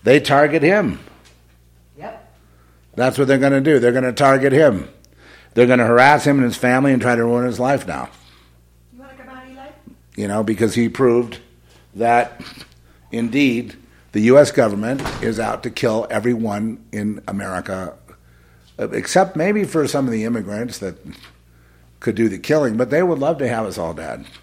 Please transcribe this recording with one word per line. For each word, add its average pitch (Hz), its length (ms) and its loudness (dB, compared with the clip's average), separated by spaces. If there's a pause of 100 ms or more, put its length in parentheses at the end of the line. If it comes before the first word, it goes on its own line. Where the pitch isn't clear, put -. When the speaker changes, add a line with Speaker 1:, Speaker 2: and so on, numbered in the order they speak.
Speaker 1:
They 135 160 6
target 143 460 2
him. 165 340 0 (960)
Speaker 2:
Yep. 202 380 -20 (600)
Speaker 1:
That's 127 200 0
what 135 120 0
they're 135 100 4
gonna 139 220 2
do. 143 180 2
They're 120 140 4
gonna 127 200 -2
target 135 400 2
him. 131 360 2 (680)
They're 123 140 6
gonna 123 180 4
harass 127 400 6
him 143 120 4
and 131 60 2
his 117 120 -2
family 131 360 2
and 131 80 2
try 123 140 0
to 117 100 0
ruin 120 200 0
his 123 160 -6
life 131 260 -2
now. 67 220 -8 (840)
Speaker 2:
You 240 60 -20
wanna 269 160 -20
come 254 140 -20
out, 262 200 -20
Eli? 269 200 -20 (480)
Speaker 1:
You 104 100 -6
know, 104 160 -2
because 107 320 -2
he 117 140 0
proved 120 500 0 (560)
that, 120 480 0 (720)
indeed, 117 640 -2 (340)
the 104 120 -2
U 123 160 8
S 143 120 6
government 113 500 -2 (220)
is 110 160 -4
out 113 240 -6
to 120 80 -8
kill 113 400 -2
everyone 110 800 -4
in 104 380 -6
America, 95 680 -8 (840)
except 185 580 -2
maybe 202 260 -2
for 156 240 -2
some 135 200 -2
of 117 60 -4
the 110 120 -4
immigrants 110 540 -8
that 92 180 -10 (1040)
could 101 160 -4
do 113 120 0
the 95 100 -4
killing, 143 380 0
but 117 140 -2
they 165 140 2
would 160 160 -2
love 151 180 -2
to 135 80 -2
have 113 180 -4
us 95 140 -8
all 82 160 -6
dead. 73 320 -12 (160)